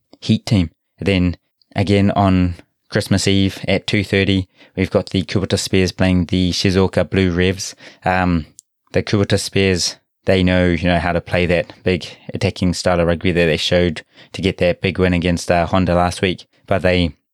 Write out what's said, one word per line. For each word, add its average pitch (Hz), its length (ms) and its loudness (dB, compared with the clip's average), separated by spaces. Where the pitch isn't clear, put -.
Heat - 240 -2
team. 90 240 0
Then 90 380 0
again 101 360 2
on 92 420 2
Christmas 101 400 -2
Eve 98 400 0
at 98 180 -2
two 104 160 0
thirty, 95 460 0
we've 95 160 -2
got 95 200 -2
the 95 120 0
Kubota - 340 -2
Spears 92 360 0
playing 92 340 2
the 90 240 0
Shizuoka 92 580 0
Blue 95 220 0
Revs. 92 460 -2
Um, 90 420 2
the 92 120 0
Kubota 101 340 0
Spears, 95 580 -2
they 95 180 2
know, 90 240 2
you 87 220 0
know, 87 100 2
how 87 140 -2
to 85 80 -2
play 87 260 -2
that 85 260 -2
big 92 200 -2
attacking 90 400 -2
style 90 240 0
of 85 80 0
rugby 85 240 0
that 85 160 2
they 78 100 2
showed 87 460 0
to - 100 -10
get 90 160 -2
that 90 220 0
big 92 180 -2
win 90 160 2
against, 87 380 -2
uh, 85 140 2
Honda 90 280 0
last 87 260 0
week. 90 260 -4
But 92 160 -2
they 90 320 0